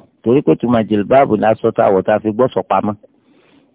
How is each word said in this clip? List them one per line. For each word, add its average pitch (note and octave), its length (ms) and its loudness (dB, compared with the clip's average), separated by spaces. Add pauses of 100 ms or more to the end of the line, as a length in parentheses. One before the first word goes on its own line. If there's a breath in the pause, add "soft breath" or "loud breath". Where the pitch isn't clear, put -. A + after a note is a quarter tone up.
(180)
torí B2+ 240 0
pé D#3+ 140 0
tùmọ̀ A#2+ 280 -2
jìlbáàbù G#2+ 520 0
lásọ A2 360 0
tá A2+ 140 0
a A2 60 2
wọ̀ F#2 120 2
tá G#2+ 100 0
a G#2 60 0
fi A2 120 -4
gbọ́sọ̀ A2 320 -2
pamọ́. G#2 320 -2 (800 soft breath)